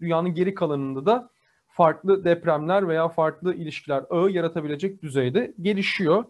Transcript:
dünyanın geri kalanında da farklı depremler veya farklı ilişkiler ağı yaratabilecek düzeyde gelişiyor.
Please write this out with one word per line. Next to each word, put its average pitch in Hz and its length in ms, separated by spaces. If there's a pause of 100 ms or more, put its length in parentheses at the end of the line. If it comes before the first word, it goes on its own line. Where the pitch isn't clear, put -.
dünyanın 170 320
geri 180 200
kalanında 139 520
da 240 240 (380)
farklı 180 560
depremler 170 640
veya 165 220
farklı 165 460
ilişkiler 147 540
ağı 180 200
yaratabilecek 170 720
düzeyde 135 600
gelişiyor. 196 680